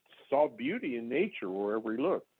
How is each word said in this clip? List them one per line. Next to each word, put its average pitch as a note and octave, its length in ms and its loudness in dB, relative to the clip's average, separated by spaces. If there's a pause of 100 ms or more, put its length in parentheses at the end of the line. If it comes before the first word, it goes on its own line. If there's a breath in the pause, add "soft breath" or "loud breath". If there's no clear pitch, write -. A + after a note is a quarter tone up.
(280)
saw D3 200 4
beauty C3 480 -2
in A#2 120 -6
nature C#3 420 0
wherever G#2+ 460 0
he B2+ 60 -2
looked. E3 240 0 (140)